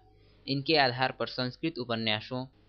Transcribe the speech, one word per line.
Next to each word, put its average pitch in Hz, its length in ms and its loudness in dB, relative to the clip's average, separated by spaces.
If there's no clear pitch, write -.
इनके 139 300 2
आधार 127 360 4
पर 117 140 -4
संस्कृत 127 520 -4
उपन्यासों 117 680 -2